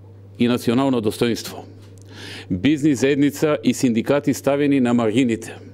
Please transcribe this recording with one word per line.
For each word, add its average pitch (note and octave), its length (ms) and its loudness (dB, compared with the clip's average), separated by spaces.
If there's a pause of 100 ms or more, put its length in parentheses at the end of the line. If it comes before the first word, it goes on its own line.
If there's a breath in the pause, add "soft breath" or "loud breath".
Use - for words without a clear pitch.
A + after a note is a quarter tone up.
(400)
и A#2+ 80 4
национално B2 540 0
достоинство, - 640 -4 (840 loud breath)
бизнис C3+ 500 0
заедница C#3+ 640 2
и B2+ 100 2
синдикати C3+ 600 0
ставени C#3+ 460 2
на A#2+ 140 2
маргините A#2 640 0 (160)